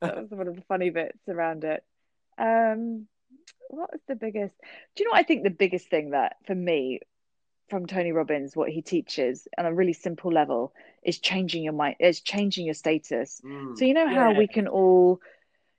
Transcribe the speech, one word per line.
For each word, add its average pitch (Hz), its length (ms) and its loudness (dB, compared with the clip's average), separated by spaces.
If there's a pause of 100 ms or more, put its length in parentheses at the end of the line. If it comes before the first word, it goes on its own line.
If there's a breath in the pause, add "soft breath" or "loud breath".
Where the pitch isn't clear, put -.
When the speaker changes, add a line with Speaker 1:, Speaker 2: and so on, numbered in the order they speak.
Speaker 1:
That 180 160 -4
was 220 140 -12
one 190 180 -8
of 175 80 -10
the 185 60 -16
funny 185 280 -2
bits - 380 -6
around 160 360 -4
it. 156 200 -4 (540)
Um, 226 680 0 (640)
what 311 240 -10
was 320 140 -12
the 269 80 -6
biggest? 208 400 -6 (400 loud breath)
Do - 80 -4
you 453 60 2
know 453 40 2
what - 80 8
I - 40 4
think 247 180 2
the 196 80 2
biggest 180 380 0
thing 151 220 0
that, 139 260 0 (100)
for 196 80 -4
me, 156 460 -2 (680)
from 185 180 -6
Tony 175 260 -2
Robbins, 147 420 -2
what 156 160 -2
he 156 120 -6
teaches - 680 -4 (100)
on 175 80 -2
a 165 80 -2
really 175 200 2
simple 175 360 -6
level 139 420 2 (300 soft breath)
is 175 160 -4
changing 175 460 -2
your 156 80 -4
mind, 147 260 -2
is 170 220 4
changing 196 460 -2
your 156 80 -4
status. 156 720 -2
Speaker 2:
Mm, 143 320 -12
Speaker 1:
So 262 80 0
you 262 100 4
know 320 140 4
how 254 240 4
Speaker 2:
yeah. 196 60 4
Speaker 1:
we 214 80 6
can 202 220 -2
all, 185 520 6 (580 soft breath)